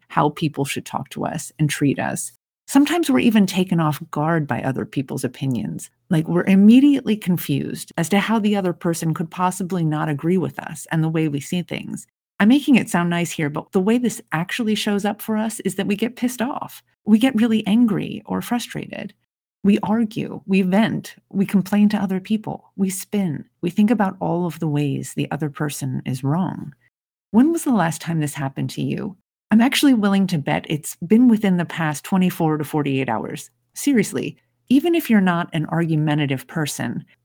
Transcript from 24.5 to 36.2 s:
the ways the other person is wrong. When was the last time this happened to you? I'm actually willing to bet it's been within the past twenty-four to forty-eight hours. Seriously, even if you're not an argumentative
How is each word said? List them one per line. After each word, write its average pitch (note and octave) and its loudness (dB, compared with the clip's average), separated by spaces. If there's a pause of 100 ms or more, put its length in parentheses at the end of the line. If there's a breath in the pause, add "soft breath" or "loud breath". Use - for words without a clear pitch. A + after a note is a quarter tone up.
the E3 -2
ways C#3 -2
the C#3 -4
other D3+ -6
person C#3 -6
is B2+ -6
wrong. D3+ -4 (560)
When C4+ 6
was E4 -2
the C#4+ 0
last E3 0
time E3 -4
this D3 -2
happened C#3 -6
to D3+ -6
you? C#3 -6 (340)
I'm G#3+ 8
actually C4 4
willing G3 2
to E3+ 0
bet D3 -2
it's D#3 -6 (100)
been A3+ 6
within G#3 4
the F3 -2
past D#3 -4
twenty-four E3+ 2
to D3+ -4
forty-eight C#3 -2
hours. A2+ -6 (240)
Seriously, G3+ 0 (300)
even D#4 4
if D#4+ -2
you're G#3+ 6
not F3 0
an D#3+ -2
argumentative D3+ 0